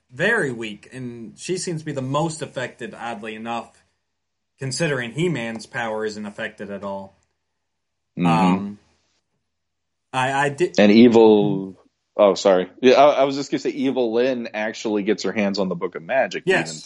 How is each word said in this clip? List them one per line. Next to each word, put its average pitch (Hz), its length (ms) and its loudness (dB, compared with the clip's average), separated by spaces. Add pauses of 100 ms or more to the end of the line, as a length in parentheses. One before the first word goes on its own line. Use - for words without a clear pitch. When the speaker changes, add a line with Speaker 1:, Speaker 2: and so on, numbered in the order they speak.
(120)
Speaker 1:
very 170 400 -2
weak, 110 400 -12
and 120 480 -14
she 180 180 -6
seems 170 240 -8
to - 40 -20
be 147 80 -8
the 135 80 -6
most 147 400 -4
affected, 120 520 -10
oddly 110 420 -12
enough, 117 460 -10 (760)
considering 135 540 -4
He-Man's 120 520 -4
power 110 400 -6
isn't 104 200 -8
affected 104 440 -12
at 98 140 -12
all. 98 320 -12 (1040)
Speaker 2:
Mm-hmm. 175 80 0
Speaker 1:
Um, 185 520 0 (1300)
I, 131 200 -2
I 143 160 0
did. 143 300 -2
Speaker 2:
And 101 120 6
Evil-, 107 840 6 (380)
oh, 101 200 6
sorry. 92 340 4 (120)
Yeah, 123 140 6
I, 139 140 8 (120)
I - 20 4
was 139 120 0
just 139 160 -6
gonna 170 80 -2
say 139 100 -4
Evil-Lyn 123 840 -2
actually 107 500 -4
gets 98 200 -2
her 95 80 -4
hands 101 280 -2
on 92 100 -2
the 90 60 -6
Book 87 200 -8
of 80 80 -12
Magic 107 420 -4
Speaker 1:
Yes. 180 240 0 (160)